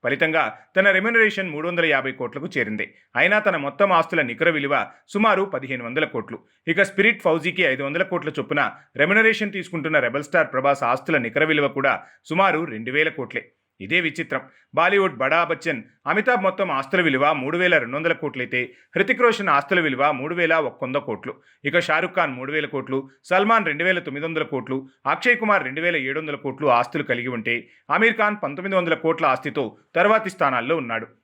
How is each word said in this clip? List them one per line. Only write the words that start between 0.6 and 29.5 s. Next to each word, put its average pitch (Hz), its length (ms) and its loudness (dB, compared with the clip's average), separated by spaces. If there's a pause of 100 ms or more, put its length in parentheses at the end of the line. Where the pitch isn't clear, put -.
తన 196 140 4
రెమ్యునరేషన్ 196 600 2
మూడు 156 180 -6
వందల 170 160 -2
యాభై 135 280 0
కోట్లకు 135 360 -8 (100)
చేరింది. 107 360 -4 (220)
అయినా 185 220 2
తన 202 180 0
మొత్తం 151 360 0
ఆస్తుల 165 300 2
నికర 127 280 0
విలువ 139 360 0 (220)
సుమారు 202 340 2
పదిహేను 131 420 -6
వందల 131 200 -2
కోట్లు. 113 340 -8 (300)
ఇక 165 140 2
స్పిరిట్ 202 400 2
ఫౌజీకి 175 400 0
ఐదు 135 200 0
వందల 151 200 -2
కోట్లు 160 360 -4
చొప్పున 131 320 0 (260)
రెమ్యునరేషన్ 208 560 2
తీసుకుంటున్న 160 460 -2
రెబల్ 131 260 0
స్టార్ 156 280 0
ప్రభాస్ 139 300 0
ఆస్తుల 135 360 0
నికర 127 260 0
విలువ 151 240 2
కూడా 135 340 0 (220)
సుమారు 170 400 2
రెండు 117 260 -8
వేల 151 180 2
కోట్లే. 123 420 -8 (300)
ఇదే 127 200 -2
విచిత్రం. 151 400 -4 (340)
బాలీవుడ్ 185 420 2
బడా 143 280 2
బచ్చన్ 160 380 -4 (240)
అమితాబ్ 208 360 2
మొత్తం 185 280 0
ఆస్తుల 139 300 0
విలువ 147 320 4
మూడు 151 260 -2
వేల 175 200 4
రెండు 123 180 -2
వందల 160 160 0
కోట్లయితే, 127 600 -4 (240)
హృతిక్ 202 240 0
రోషన్ 214 280 2
ఆస్తుల 151 320 2
విలువ 143 320 2
మూడు 143 220 -4
వేల 170 200 2
ఒక 143 300 -2
వంద 127 120 -4
కోట్లు. 127 380 -6 (300)
ఇక 143 140 0
షారుఖ్ 170 380 -2
ఖాన్ 160 160 0
మూడు 131 200 -10
వేల 151 140 -4
కోట్లు, 135 440 -6 (140)
సల్మాన్ 202 420 2
రెండు 156 180 -2
వేల 185 140 2
తొమ్మిది 147 280 -8
వందల 160 160 -2
కోట్లు, 135 460 -6 (180)
అక్షయ్ 233 300 2
కుమార్ 208 280 2
రెండు 135 160 -6
వేల 170 160 0
ఏడు 139 240 -4
వందల 151 140 -8
కోట్లు 139 320 -4
ఆస్తులు 123 360 4
కలిగి 123 260 -2
ఉంటే, 117 400 -4 (220)
అమీర్ 220 280 2
ఖాన్ 208 240 2
పంతొమ్మిది 180 340 -4
వందల 165 180 2
కోట్ల 160 320 0
ఆస్తితో 131 500 -2 (180)